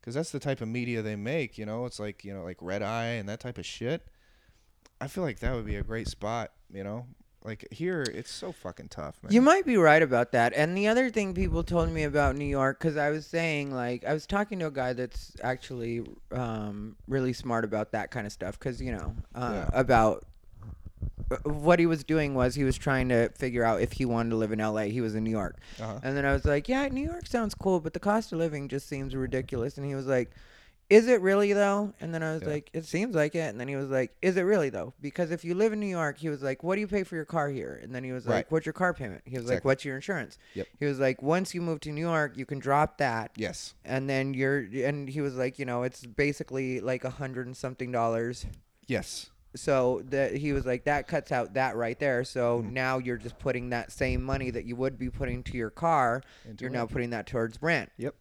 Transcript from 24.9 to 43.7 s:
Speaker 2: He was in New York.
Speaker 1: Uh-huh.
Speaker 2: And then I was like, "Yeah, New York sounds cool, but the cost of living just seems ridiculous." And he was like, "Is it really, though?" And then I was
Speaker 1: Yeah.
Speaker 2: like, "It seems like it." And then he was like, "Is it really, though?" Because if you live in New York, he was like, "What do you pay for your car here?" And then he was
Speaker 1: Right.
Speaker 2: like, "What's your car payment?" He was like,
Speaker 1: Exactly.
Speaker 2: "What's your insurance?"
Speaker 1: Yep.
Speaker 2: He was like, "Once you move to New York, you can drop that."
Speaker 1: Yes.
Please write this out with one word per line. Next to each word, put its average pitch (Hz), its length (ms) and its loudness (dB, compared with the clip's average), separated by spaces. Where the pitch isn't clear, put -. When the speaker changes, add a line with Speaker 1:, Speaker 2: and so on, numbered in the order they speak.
Speaker 2:
He 123 100 -2
was 110 140 -2
in 110 80 0
New 110 80 0
York. 107 260 -2
Speaker 1:
Uh-huh. 110 240 -8
Speaker 2:
And 135 120 -2
then 143 100 0
I 139 80 4
was 139 120 2
like, 147 240 2
"Yeah, 277 200 2
New 269 140 -4
York 339 220 -6
sounds 226 300 -2
cool, 185 240 2
but 160 140 -6
the 175 60 -6
cost 214 340 0
of 165 40 -2
living 147 300 0
just 135 200 -4
seems 135 280 -4
ridiculous." 131 640 -2
And 139 80 -4
he 139 80 -4
was 135 100 -4
like, 127 240 2
"Is 220 160 12
it 240 140 6
really, 202 320 4
though?" 202 460 2
And 165 140 -6
then 160 80 -2
I 160 120 -2
was 160 100 -4
Speaker 1:
Yeah. 170 60 -4
Speaker 2:
like, 147 240 -4
"It 160 120 -6
seems 196 300 -2
like 151 180 4
it." 160 160 0
And 107 100 -8
then 123 80 -6
he 139 80 -4
was 135 140 -4
like, 131 320 0
"Is 185 160 4
it 190 60 4
really, 180 260 4
though?" 98 320 -6
Because 156 300 -2
if 170 120 -6
you 170 120 -2
live 214 180 4
in 214 60 -4
New 208 80 -2
York, 165 320 -2
he 160 100 -4
was 139 140 -4
like, 135 180 -2
"What 180 140 0
do 208 60 -2
you 214 60 -2
pay 196 160 0
for 180 120 -8
your 156 100 -4
car 151 240 0
here?" 95 320 -6
And 120 140 -12
then 127 80 -6
he 127 80 -6
was 127 160 -6
Speaker 1:
Right. 113 80 4
Speaker 2:
like, - 160 0
"What's 160 160 0
your 160 60 -6
car 180 200 0
payment?" 104 320 -8
He 127 120 -8
was 117 80 -6
like, 123 80 2
Speaker 1:
Exactly. 120 160 2
Speaker 2:
"What's 135 160 2
your 135 100 -6
insurance?" 139 420 -6
Speaker 1:
Yep. 95 140 -6
Speaker 2:
He 147 60 -2
was 139 140 0
like, 131 240 2
"Once 175 320 2
you 175 60 -4
move 160 200 -2
to 151 100 -10
New 151 100 -4
York, 160 360 0
you 131 80 -6
can 139 140 -6
drop 139 400 2
that." 117 360 0
Speaker 1:
Yes. - 380 -6